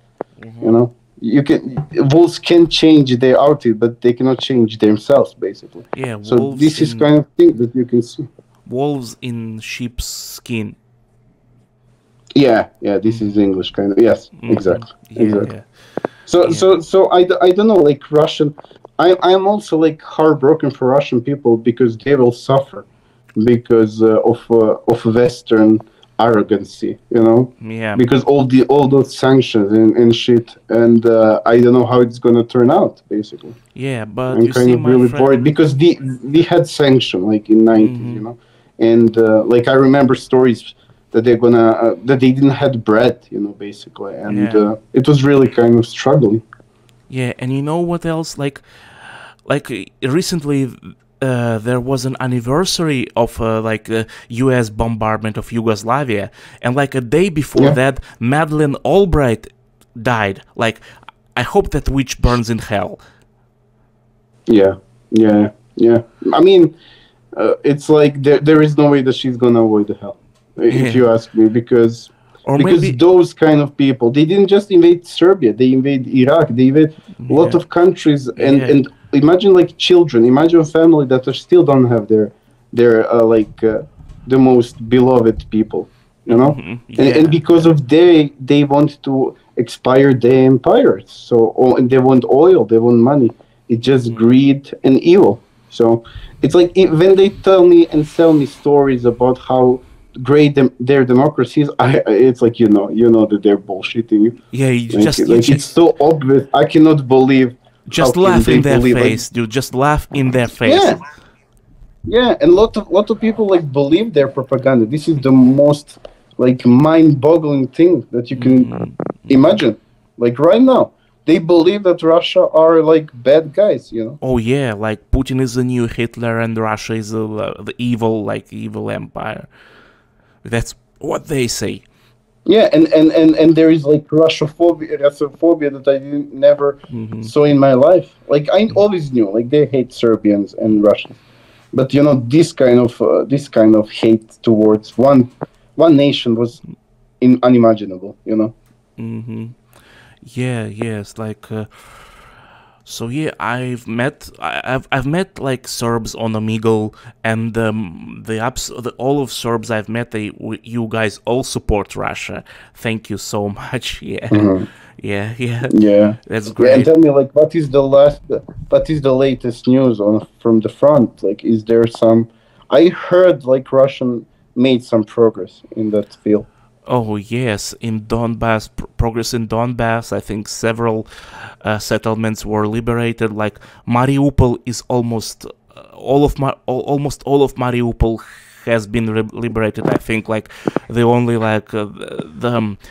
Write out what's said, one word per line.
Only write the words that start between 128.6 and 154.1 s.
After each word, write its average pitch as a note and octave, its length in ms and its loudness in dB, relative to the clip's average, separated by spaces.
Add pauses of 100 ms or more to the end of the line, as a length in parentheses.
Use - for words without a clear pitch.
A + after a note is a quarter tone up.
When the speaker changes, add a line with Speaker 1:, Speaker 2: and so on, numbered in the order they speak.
Speaker 1:
empire. G#2+ 560 -12 (960)
That's A#2 320 -8 (240)
what - 280 -8
they C3+ 200 -4
say. G2+ 360 -10 (600)
Speaker 2:
Yeah, G#3 300 4
and, D#3+ 180 2
and, D#3 220 4
and, D#3+ 240 4
and D#3+ 180 4
there D#3+ 160 4
is, D#3+ 140 0
like, D3 240 0
Russophobia, D#3 880 -2
Russophobia D3 720 -2
that C3+ 160 -8
I C#3 120 0
didn't, C#3+ 340 -8
never C#3+ 460 0 (120)
Speaker 1:
Mm-hmm. A2+ 300 -12
Speaker 2:
saw A#2 240 0
in D3 120 4
my C#3 160 4
life. D#3 400 2 (140)
Like, D3 240 -2
I G#3+ 240 2
always F#3 380 0
knew, A2 180 0
like, A#2 180 -4
they D3 180 2
hate B2+ 260 -4
Serbians G#2 600 -2
and G#2+ 280 0
Russians. - 320 0 (600)
But, - 180 -2
you C#3+ 100 2
know, C#3+ 240 2
this D#3 240 2
kind B2 280 2
of, A#2+ 220 -2
uh, F2+ 220 0
this C#3+ 240 -6
kind A2 280 2
of G#2 140 0
hate - 540 -2
towards G#2+ 540 0
one, C3 340 2 (440)
one D#3 200 4
nation C#3 400 0
was A#2 260 -6 (600)
in-, B2+ 200 4
unimaginable, G#2 760 0 (100)
you A2 100 -6
know? A2 180 -2 (460)
Speaker 1:
Mm-hmm. A2+ 460 -12 (800)
Yeah, B2 420 -8
yes, G#2+ 500 -10
like, A2 340 -12
uh... A2 140 -8 (1200)
So - 220 -12
yeah, C#3+ 320 -8
I've B2 480 -8
met, A#2+ 420 -8 (100)